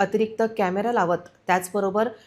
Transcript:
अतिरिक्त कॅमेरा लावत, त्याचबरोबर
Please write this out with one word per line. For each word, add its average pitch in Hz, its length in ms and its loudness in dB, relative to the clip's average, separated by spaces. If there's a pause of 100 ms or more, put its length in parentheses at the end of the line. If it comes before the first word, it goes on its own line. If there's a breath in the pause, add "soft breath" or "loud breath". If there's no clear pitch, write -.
अतिरिक्त 220 420 0 (160)
कॅमेरा 202 340 0
लावत, 180 260 2 (280)
त्याचबरोबर 196 640 0 (180 loud breath)